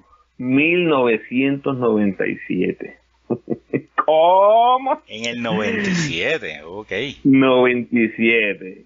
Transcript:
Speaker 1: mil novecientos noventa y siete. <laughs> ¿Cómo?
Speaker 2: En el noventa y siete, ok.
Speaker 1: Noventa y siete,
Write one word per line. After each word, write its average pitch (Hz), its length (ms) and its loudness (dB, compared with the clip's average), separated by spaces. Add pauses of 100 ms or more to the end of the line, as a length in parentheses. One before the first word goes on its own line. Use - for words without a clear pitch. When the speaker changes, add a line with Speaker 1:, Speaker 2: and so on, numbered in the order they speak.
(380)
Speaker 1:
mil 151 480 0
novecientos 135 880 0
noventa 107 500 0
y - 100 -4 (100)
siete. - 520 -6 (300)
<laughs> - 80 -4 (720)
¿Cómo? 220 1000 4
Speaker 2:
En 220 200 -10
el 233 160 -6
noventa 214 400 -2
y 196 120 -2
siete, 131 720 -4
ok. 98 280 -12 (320)
Speaker 1:
Noventa 127 720 2
y 117 140 2
siete, 104 760 -2